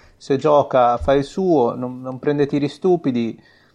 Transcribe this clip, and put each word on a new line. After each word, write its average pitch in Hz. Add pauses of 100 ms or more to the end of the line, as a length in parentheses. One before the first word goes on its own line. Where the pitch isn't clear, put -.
(160)
se -
gioca 131
fa 139
il 139
suo, 160
non, 127
non 131
prende 147
tiri 143
stupidi, 131 (380)